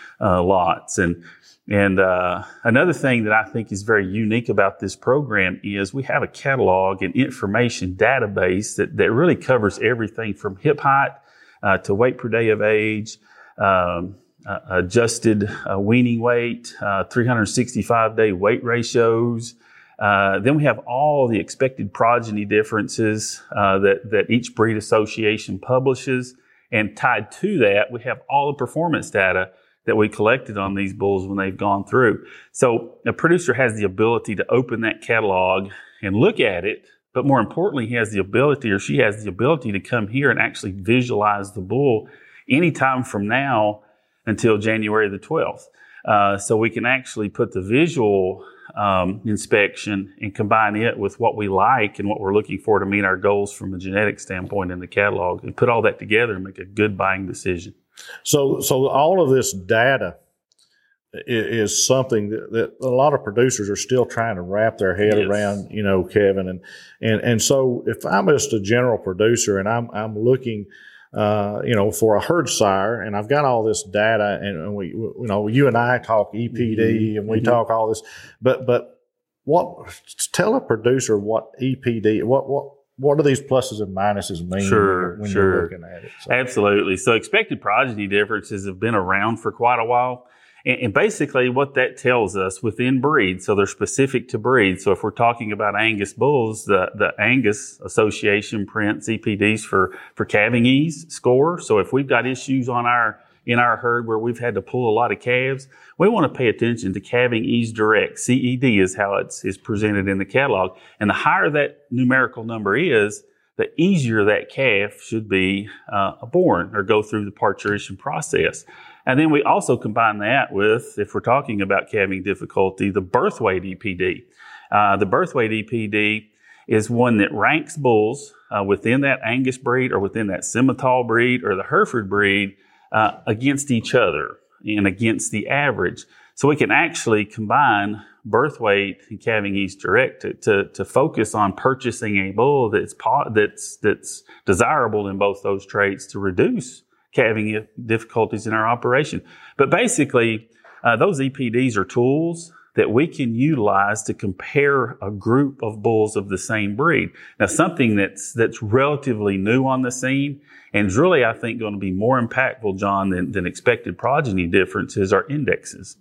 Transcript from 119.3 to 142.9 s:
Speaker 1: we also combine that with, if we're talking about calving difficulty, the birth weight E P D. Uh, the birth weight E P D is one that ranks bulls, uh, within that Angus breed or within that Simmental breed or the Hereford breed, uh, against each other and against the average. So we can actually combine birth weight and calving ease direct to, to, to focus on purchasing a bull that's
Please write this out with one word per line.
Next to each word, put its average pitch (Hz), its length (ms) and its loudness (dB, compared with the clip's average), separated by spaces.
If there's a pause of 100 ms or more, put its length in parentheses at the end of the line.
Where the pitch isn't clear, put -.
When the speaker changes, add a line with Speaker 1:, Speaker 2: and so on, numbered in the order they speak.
Speaker 1:
we 147 100 2
also 151 360 0
combine 110 420 -2
that 117 320 0
with, 110 480 0
if 101 160 -6
we're 101 60 -4
talking 120 400 0
about 98 280 -2
calving 95 320 -2
difficulty, 98 720 -2
the 98 100 -2
birth 127 380 -2
weight 95 240 0
E 95 120 -12
P 98 200 -8
D. 90 300 -4 (440)
Uh, 104 280 2
the 101 80 2
birth 117 280 0
weight 113 200 0
E 110 100 -4
P 113 240 -6
D 107 420 -2 (380)
is 107 220 2
one 120 280 4
that 101 160 2
ranks 139 440 0
bulls, 120 560 2 (180)
uh, 104 120 0
within 107 380 2
that 139 220 0
Angus 127 340 -2
breed 127 360 0
or 95 60 2
within 101 280 -2
that 92 140 -4
Simmental 127 640 0
breed 123 380 2
or 104 100 0
the 98 80 -4
Hereford 135 460 0
breed, 101 480 2 (340)
uh, 107 340 0
against 135 460 -2
each 113 240 0
other 85 420 0 (280)
and 104 220 0
against 107 440 -2
the 107 160 -4
average. 117 580 -2 (300)
So - 120 0
we 147 80 4
can 120 160 2
actually 117 540 2
combine 107 760 0 (220)
birth 123 360 0
weight 101 380 0 (120)
and 101 100 -14
calving 101 360 -2
ease 98 200 -4
direct - 460 0
to, - 120 -6
to, 98 360 0
to - 160 -8
focus 120 480 0
on 104 200 0
purchasing 117 640 -2
a 98 140 -4
bull 123 380 2
that's 98 240 -2